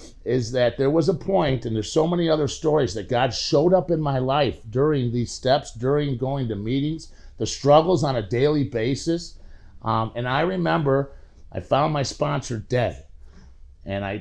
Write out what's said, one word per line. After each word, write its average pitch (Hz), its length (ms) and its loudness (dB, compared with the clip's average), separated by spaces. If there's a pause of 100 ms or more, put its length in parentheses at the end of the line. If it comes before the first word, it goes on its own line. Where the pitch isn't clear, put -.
(240)
is 117 260 -2
that 123 260 2
there 135 140 2
was 160 180 2
a 190 60 2
point, 156 520 0
and 113 100 -2
there's 107 160 -4
so 156 160 4
many 175 200 0
other 156 200 2
stories, 147 460 0
that 101 140 -8
God 123 240 2
showed 156 400 2
up 180 200 2
in 156 80 0
my 143 180 0
life 131 400 0 (120)
during 131 420 2
these 120 180 -2
steps, 135 420 0
during 135 440 0
going 131 320 -4
to 107 80 -4
meetings, 139 560 -4 (260)
the 107 80 -2
struggles 160 560 4
on 135 140 0
a 104 120 -2
daily 143 360 2
basis. 139 760 -2 (440)
Um, 113 340 0
and 120 100 -4
I 131 140 0
remember 160 720 0 (400)
I - 80 -6
found 147 320 2
my 143 100 0
sponsor 143 560 -4
dead, 110 480 -2 (800)
and 98 200 -6
I, 101 160 -6